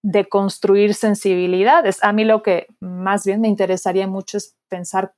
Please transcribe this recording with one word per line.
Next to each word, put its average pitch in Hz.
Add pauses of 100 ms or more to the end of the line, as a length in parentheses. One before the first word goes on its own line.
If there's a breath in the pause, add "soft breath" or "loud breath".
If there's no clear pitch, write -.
de 202
construir 196
sensibilidades. 196
A 208
mí 220
lo 220
que 180 (140)
más 185
bien 202
me 226
interesaría 190
mucho 190
es - (120)
pensar 185